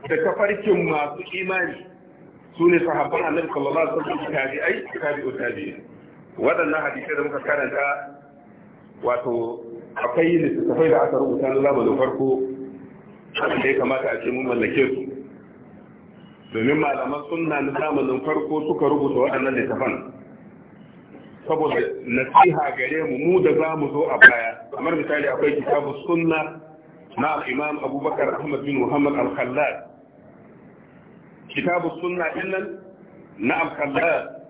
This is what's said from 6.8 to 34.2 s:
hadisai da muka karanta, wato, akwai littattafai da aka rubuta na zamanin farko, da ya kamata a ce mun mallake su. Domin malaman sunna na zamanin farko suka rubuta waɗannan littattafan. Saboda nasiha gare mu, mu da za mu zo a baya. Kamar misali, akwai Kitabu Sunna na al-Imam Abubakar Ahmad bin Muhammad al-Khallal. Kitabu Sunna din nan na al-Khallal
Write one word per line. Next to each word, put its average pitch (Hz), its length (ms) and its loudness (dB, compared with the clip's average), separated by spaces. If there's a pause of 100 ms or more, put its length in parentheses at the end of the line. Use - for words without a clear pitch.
hadisai 143 340 -4
da 143 60 0
muka 143 180 -4
karanta, 143 460 0 (1160)
wato, 120 580 -2 (360)
akwai 165 420 2
littattafai - 520 2
da 147 120 6
aka 135 140 0
rubuta 131 320 0
na 135 120 2
zamanin 127 380 2
farko, 131 420 2 (920)
da - 360 0
ya 139 100 2
kamata 131 300 0
a 117 160 -4
ce 127 60 -2
mun 127 160 -4
mallake 120 420 2
su. - 160 -4 (1500)
Domin 120 280 2
malaman 139 480 -2
sunna 160 320 -4
na 135 200 -4
zamanin 135 440 0
farko 151 440 -2
suka 147 200 2
rubuta 139 320 2
waɗannan 135 340 0
littattafan. 123 580 -2 (1400)
Saboda - 320 2 (260)
nasiha 147 680 6
gare 135 260 -2
mu, 131 160 -2
mu 175 240 4
da 156 120 6
za 160 220 2
mu 143 140 0
zo 147 200 0
a 123 80 0
baya. 117 380 10 (200)
Kamar 165 180 -2
misali, 147 320 0
akwai 143 300 2
Kitabu 131 380 0 (120)
Sunna 165 540 0 (580)
na 139 100 2 (140)
al-Imam 147 400 -4
Abubakar 139 560 -2
Ahmad 147 240 -4
bin 143 160 -2
Muhammad 143 400 2
al-Khallal. 127 720 -2 (1600)
Kitabu 165 400 -2 (100)
Sunna 175 240 -4 (100)
din 170 160 -6
nan - 280 -6 (600)
na 123 200 0
al-Khallal 147 640 0 (280)